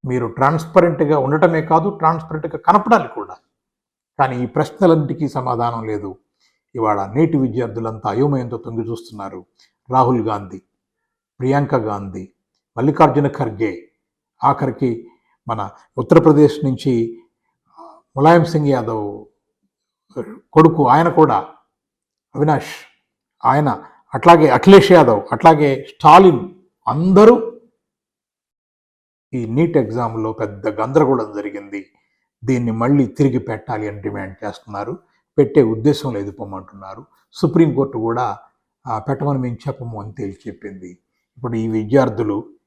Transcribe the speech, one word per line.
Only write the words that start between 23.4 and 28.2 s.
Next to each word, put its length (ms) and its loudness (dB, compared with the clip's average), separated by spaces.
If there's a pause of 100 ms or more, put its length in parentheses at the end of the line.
ఆయన, 240 2 (460)
అట్లాగే 420 6
అఖిలేష్ 360 8
యాదవ్, 300 6 (100)
అట్లాగే 580 2
స్టాలిన్, 520 6 (460)
అందరూ 460 6 (2000)